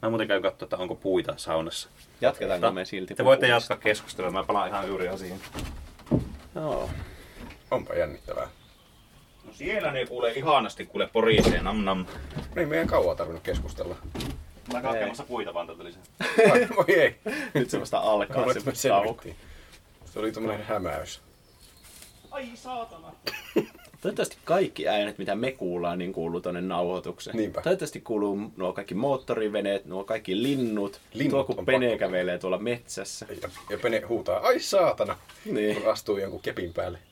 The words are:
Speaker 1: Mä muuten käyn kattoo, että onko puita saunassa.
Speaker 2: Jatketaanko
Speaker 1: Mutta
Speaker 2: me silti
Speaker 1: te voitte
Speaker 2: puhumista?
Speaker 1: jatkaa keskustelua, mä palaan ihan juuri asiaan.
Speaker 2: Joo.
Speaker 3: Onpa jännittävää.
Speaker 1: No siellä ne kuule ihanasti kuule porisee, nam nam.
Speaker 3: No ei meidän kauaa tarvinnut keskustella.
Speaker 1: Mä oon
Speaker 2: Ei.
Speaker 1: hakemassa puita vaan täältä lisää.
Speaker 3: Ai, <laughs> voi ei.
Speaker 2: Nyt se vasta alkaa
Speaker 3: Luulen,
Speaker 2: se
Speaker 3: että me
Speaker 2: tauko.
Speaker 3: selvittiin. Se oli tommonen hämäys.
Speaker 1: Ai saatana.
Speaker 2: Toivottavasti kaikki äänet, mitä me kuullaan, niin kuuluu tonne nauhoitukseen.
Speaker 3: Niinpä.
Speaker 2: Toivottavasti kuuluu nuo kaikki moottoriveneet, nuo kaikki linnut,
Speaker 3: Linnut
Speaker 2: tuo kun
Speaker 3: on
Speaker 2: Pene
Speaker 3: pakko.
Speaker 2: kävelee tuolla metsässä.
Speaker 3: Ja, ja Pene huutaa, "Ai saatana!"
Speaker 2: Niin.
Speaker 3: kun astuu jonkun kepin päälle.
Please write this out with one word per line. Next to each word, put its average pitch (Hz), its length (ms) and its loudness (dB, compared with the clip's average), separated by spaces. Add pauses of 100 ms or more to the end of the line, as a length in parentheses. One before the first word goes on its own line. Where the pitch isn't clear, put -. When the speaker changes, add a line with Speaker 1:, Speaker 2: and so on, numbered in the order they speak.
Speaker 1:
Mä 113 60 0
muuten 110 200 0
käyn 98 140 2
kattoo, 92 240 -2
että - 100 -4
onko 90 180 -4
puita 87 420 0
saunassa. - 520 -4 (320)
Speaker 2:
Jatketaanko 98 460 0
Speaker 1:
Mutta 95 80 2
Speaker 2:
me 92 100 -4
silti 92 300 -8
Speaker 1:
te 120 100 0
voitte 135 220 8
Speaker 2:
puhumista? 120 260 4
Speaker 1:
jatkaa - 120 -6
keskustelua, 95 460 0
mä 92 140 -2
palaan 101 240 0
ihan 98 200 -4
juuri 92 200 -2
asiaan. 95 320 -8 (1120)
Speaker 2:
Joo. 131 360 -4 (800)
Speaker 3:
Onpa - 240 -2
jännittävää. - 540 -4 (960)
Speaker 1:
No - 80 -20
siellä 196 400 -2
ne 127 140 -2
kuule 120 260 0
ihanasti 117 540 2
kuule 98 260 -2
porisee, 113 500 6
nam 98 220 0
nam. 95 140 2 (380)
Speaker 3:
No - 240 -6
ei 165 60 2
meidän 160 200 0
kauaa 92 280 4
tarvinnut 82 300 -6
keskustella. - 520 -4 (760)
Speaker 1:
Mä 247 60 -2
oon 240 80 -4
Speaker 2:
Ei. 113 60 0
Speaker 1:
hakemassa 113 320 -2
puita 107 300 -6
vaan 85 120 -4
täältä 82 180 -14
lisää. 85 180 -16 (500)
Speaker 3:
Ai, 247 180 6
<laughs> - 60 -2
voi 190 180 6
ei. 156 220 6 (380)
Speaker 2:
Nyt 135 160 2
se - 100 -2
vasta - 180 -2
alkaa 104 380 2
Speaker 3:
Luulen, 127 180 2
Speaker 2:
se - 40 -4
Speaker 3:
että 131 120 -4
me 127 200 0
Speaker 2:
tauko. 101 160 6 (160)
Speaker 3:
selvittiin. 95 140 -14 (760)
Se - 60 -8
oli 110 140 -2
tommonen 107 320 -4
hämäys. 87 560 -4 (1120)
Speaker 1:
Ai 277 240 -8
saatana. 226 580 -12 (880)
Speaker 2:
Toivottavasti - 440 -2
kaikki 160 440 2
äänet, 104 300 0
mitä 98 160 -2
me 123 180 -2
kuullaan, 87 460 -2
niin 90 140 -4
kuuluu 85 280 -4
tonne 90 200 -4
nauhoitukseen. 90 760 -2
Speaker 3:
Niinpä. 104 260 -2
Speaker 2:
Toivottavasti 170 380 0
kuuluu 104 560 -2
nuo 92 160 -2
kaikki 98 220 -8
moottoriveneet, 107 880 0
nuo 92 200 -8
kaikki 107 380 -2
linnut, 117 580 0 (120)
Speaker 3:
Linnut 135 180 0
Speaker 2:
tuo 135 140 2
kun - 140 -4
Speaker 3:
on - 80 -4
Speaker 2:
Pene 131 200 4
Speaker 3:
pakko. 110 120 2
Speaker 2:
kävelee 90 400 0
tuolla 92 200 -2
metsässä. 110 680 -6 (160)
Speaker 3:
Ja, - 60 -8 (220)
ja 104 80 -6
Pene 113 220 2
huutaa, 101 380 0
"Ai 247 220 4
saatana!" 139 560 2 (280)
Speaker 2:
Niin. 107 380 0
Speaker 3:
kun 107 100 4
astuu 104 260 0
jonkun 98 220 -6
kepin 90 320 -6
päälle. 90 260 -4 (140)